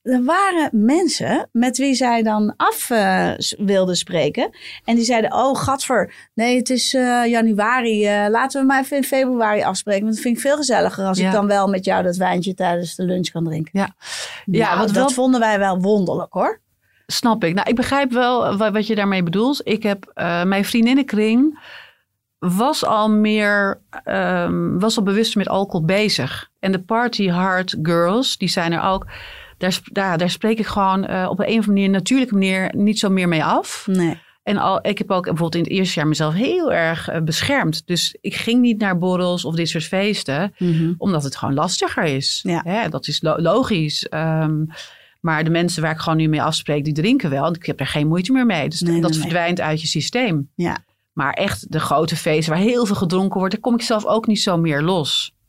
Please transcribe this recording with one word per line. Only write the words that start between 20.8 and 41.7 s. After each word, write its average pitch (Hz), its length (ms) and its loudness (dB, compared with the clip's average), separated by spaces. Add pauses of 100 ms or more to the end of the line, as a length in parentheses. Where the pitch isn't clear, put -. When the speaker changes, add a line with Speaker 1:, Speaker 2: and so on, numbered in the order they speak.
Speaker 2:
was 214 460 0
al 214 240 2
meer, 208 720 2 (220)
ehm, 175 760 -2
was 220 180 0
al 214 60 0
bewust 208 320 0
met 196 140 0
alcohol 190 360 0
bezig. 185 640 0 (100)
En 190 120 -2
de 185 100 -2
party 226 480 0
hard 185 520 0
girls, 170 560 2
die 180 120 -2
zijn 170 220 0
er 165 100 -2
ook. 190 260 -2 (500)
Daar 185 140 -2
sp-, - 220 -6
daar, 190 240 0
daar 175 120 0
spreek 220 300 0
ik 202 60 -2
gewoon, 190 400 0
eh, 185 240 -2
op 190 100 -4
een 202 60 0
of - 80 0
andere 208 180 2
manier, 196 180 2
natuurlijke 247 440 0
manier, 190 420 0
niet 208 240 2
zo 202 100 0
meer 185 180 2
mee 156 160 2
af. 233 440 -2
Speaker 1:
Nee. 170 320 0 (240)
Speaker 2:
En 202 140 -2
al, 190 300 0
ik 202 100 -2
heb 202 140 -6
ook 180 120 0
bijvoorbeeld 165 320 -2
in 175 60 0
het - 100 -2
eerste 185 280 -2
jaar 151 80 0
mezelf 156 260 0
heel 285 400 0
erg, 165 360 -2
eh, 165 120 -4
beschermd. 165 680 -2
Dus - 340 -2
ik 202 140 -8
ging 240 260 0
niet 233 180 2
naar 190 180 0
borrels 180 480 0
of 165 100 -4
dit 165 140 -2
soort 156 140 -4
feesten, 190 720 -2
Speaker 1:
Mhm. 165 400 0
Speaker 2:
omdat 165 260 0
het 139 120 -6
gewoon 139 180 -2
lastiger 185 500 -2